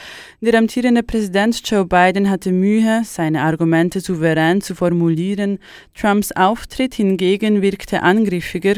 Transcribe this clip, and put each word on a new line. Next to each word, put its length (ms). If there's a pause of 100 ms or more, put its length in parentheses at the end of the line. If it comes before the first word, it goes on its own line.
(400)
Der 180
amtierende 460
Präsident 600
Joe 220
Biden 420
hatte 220
Mühe, 540
seine 380
Argumente 580
souverän 600
zu 140
formulieren. 840 (340)
Trumps 380
Auftritt 640
hingegen 680
wirkte 400
angriffiger, 760